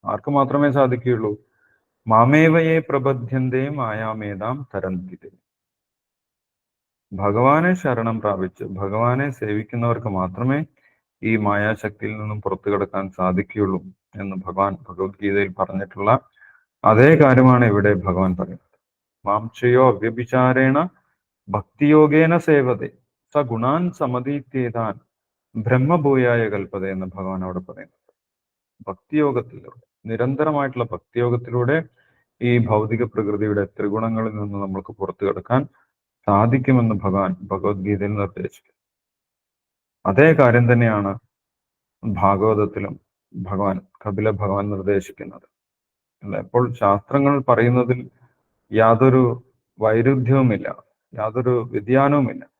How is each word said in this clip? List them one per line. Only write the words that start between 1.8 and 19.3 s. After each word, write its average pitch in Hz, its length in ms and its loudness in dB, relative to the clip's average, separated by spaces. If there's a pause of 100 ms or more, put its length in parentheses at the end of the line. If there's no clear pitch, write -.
"മാമേവയെ 156 720 4
പ്രബധ്യന്തേ 131 920 -2
മായാമേതാം 110 1040 -6
തരന്തിതേ." 92 540 -8 (1800)
ഭഗവാനെ 127 600 0
ശരണം 113 480 -4
പ്രാപിച്ച് 95 420 -6
ഭഗവാനെ 110 680 -4
സേവിക്കുന്നവർക്ക് 113 800 -6
മാത്രമേ 107 580 -4 (580)
ഈ 110 120 0
മായാശക്തിയിൽ 107 840 -4
നിന്നും 107 240 -8
പുറത്തു 95 300 -6
കടക്കാൻ 98 400 -4
സാധിക്കുകയുള്ളൂ 95 680 -2 (360)
എന്ന് 98 200 -10
ഭഗവാൻ 95 380 -4 (160)
ഭഗവത്ഗീതയിൽ 98 680 -4
പറഞ്ഞിട്ടുള്ള 98 600 -2 (640)
അതേ 123 320 8
കാര്യമാണ് 127 500 6
ഇവിടെ 104 280 2
ഭഗവാൻ 92 440 -2
പറയുന്നത്. - 380 -12 (500)
"മാംക്ഷയോ 120 680 2